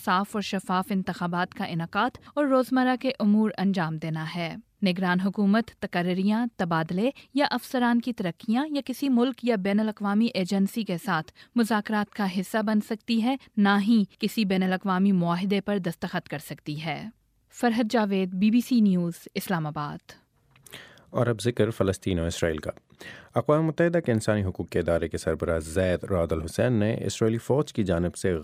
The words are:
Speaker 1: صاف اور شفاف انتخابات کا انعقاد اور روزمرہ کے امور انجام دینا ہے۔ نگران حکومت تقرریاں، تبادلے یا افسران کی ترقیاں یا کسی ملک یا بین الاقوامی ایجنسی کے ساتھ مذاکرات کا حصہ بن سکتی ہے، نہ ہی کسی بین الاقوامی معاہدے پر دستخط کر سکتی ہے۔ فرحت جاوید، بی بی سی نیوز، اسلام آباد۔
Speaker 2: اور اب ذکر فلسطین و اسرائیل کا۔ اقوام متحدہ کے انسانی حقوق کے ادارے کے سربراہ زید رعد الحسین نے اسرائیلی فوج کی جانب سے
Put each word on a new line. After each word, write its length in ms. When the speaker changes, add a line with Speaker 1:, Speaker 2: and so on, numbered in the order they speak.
Speaker 1:
صاف 280
اور 100
شفاف 480
انتخابات 640
کا 100
انعقاد 460
اور 120
روزمرہ 540
کے 180
امور 400
انجام 380
دینا 280
ہے۔ 180
نگران 340
حکومت 460
تقرریاں، 800
تبادلے 540
یا 160
افسران 500
کی 120
ترقیاں 580
یا 160
کسی 220
ملک 360
یا 120
بین 240
الاقوامی 540
ایجنسی 500
کے 200
ساتھ 280
مذاکرات 580
کا 120
حصہ 220
بن 180
سکتی 420
ہے، 140
نہ 260
ہی 220
کسی 260
بین 180
الاقوامی 500
معاہدے 480
پر 180
دستخط 500
کر 100
سکتی 460
ہے۔ 240
فرحت 300
جاوید، 440
بی 160
بی 100
سی 200
نیوز، 340
اسلام 320
آباد۔ 460
Speaker 2:
اور 160
اب 160
ذکر 280
فلسطین 480
و 60
اسرائیل 340
کا۔ 120
اقوام 320
متحدہ 320
کے 140
انسانی 320
حقوق 240
کے 100
ادارے 300
کے 100
سربراہ 400
زید 460
رعد 280
الحسین 400
نے 280
اسرائیلی 380
فوج 340
کی 100
جانب 340
سے 280